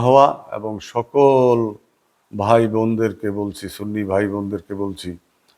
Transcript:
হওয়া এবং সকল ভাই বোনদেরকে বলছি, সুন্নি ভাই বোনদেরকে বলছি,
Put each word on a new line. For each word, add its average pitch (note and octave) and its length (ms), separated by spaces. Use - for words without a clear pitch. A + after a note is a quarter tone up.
হওয়া C3+ 220
এবং G#2+ 200
সকল B2+ 640
ভাই A2 360
বোনদেরকে A2 640
বলছি, G2+ 380
সুন্নি G#2 360
ভাই G2 240
বোনদেরকে G2+ 460
বলছি, G2 360